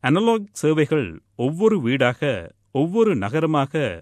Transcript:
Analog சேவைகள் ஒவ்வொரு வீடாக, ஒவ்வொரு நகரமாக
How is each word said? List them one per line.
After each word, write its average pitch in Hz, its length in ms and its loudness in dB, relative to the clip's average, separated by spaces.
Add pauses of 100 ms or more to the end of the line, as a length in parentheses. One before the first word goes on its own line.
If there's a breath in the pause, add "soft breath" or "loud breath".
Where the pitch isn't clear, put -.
Analog 214 380 2 (160)
சேவைகள் 151 460 0 (360)
ஒவ்வொரு 185 420 2
வீடாக, 131 440 0 (500)
ஒவ்வொரு 202 320 2 (120)
நகரமாக 147 500 0 (280)